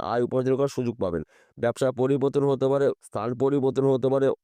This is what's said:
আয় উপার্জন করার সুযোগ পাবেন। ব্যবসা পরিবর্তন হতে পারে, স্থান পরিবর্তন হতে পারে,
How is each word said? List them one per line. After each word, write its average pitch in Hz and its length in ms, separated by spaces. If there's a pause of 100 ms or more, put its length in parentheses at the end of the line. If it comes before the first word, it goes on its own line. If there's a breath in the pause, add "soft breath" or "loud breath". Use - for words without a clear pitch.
আয় 117 200
উপার্জন 127 320
করার 139 180
সুযোগ 117 260
পাবেন। 85 220 (360 soft breath)
ব্যবসা 120 340
পরিবর্তন 135 520
হতে 135 240
পারে, 139 180 (160)
স্থান 110 260 (120)
পরিবর্তন 135 500
হতে 127 200
পারে, 135 160 (180)